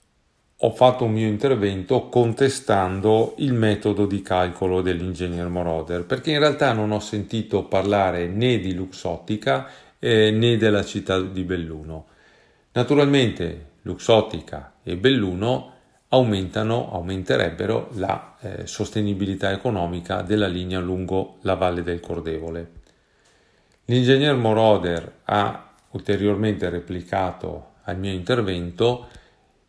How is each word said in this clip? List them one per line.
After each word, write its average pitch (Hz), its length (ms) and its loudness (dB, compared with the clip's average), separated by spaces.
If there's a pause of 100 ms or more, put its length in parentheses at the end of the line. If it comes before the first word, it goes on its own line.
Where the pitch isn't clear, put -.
(640)
ho 117 120 4
fatto 123 300 4
un 110 80 2
mio 110 140 0
intervento 104 800 0
contestando 110 1300 2
il 139 160 0
metodo 104 520 2
di 98 160 -2
calcolo 92 640 0
dell'ingegner 87 640 -4
Moroder, 87 580 -4
perché 131 240 -4
in 151 80 0
realtà 143 340 4
non 107 200 0
ho 107 80 0
sentito 107 640 -2
parlare 95 640 0
né 110 320 0
di 92 160 -4
Luxottica, 107 920 -4 (300)
eh, 110 320 4
né 117 280 4
della 104 280 4
città 95 340 -2
di 92 220 -4
Belluno. 80 640 -6 (680)
Naturalmente 120 960 2 (120)
Luxottica 87 920 0 (100)
e 87 140 -6
Belluno 113 760 0 (360)
aumentano, 110 840 2
aumenterebbero 95 1000 -2
la, 98 480 -6
eh, 92 260 -10
sostenibilità 98 840 -2
economica 95 720 -4
della 101 260 0
linea 92 320 -4
lungo 92 640 -4
la 95 140 0
Valle 90 260 0
del 85 180 -4
Cordevole. 82 720 -8 (1120)
L'ingegner 131 500 4
Moroder 107 760 2 (120)
ha - 480 -2 (180)
ulteriormente 104 800 0
replicato 87 1000 -6 (160)
al 92 120 -6
mio 95 140 -4
intervento 95 960 -2 (600)